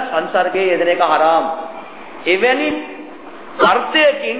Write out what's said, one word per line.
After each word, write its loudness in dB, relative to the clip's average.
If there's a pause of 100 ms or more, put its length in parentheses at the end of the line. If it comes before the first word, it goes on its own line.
සංසර්ගයේ 0
යෙදෙන 2
එක 4
haram. 4 (800)
එවැනි 2 (920)
අර්ථයකින් 2